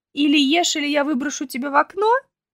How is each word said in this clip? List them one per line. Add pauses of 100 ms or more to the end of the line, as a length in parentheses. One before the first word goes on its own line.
(120)
Или
ешь,
или
я
выброшу
тебя
в
окно?" (420)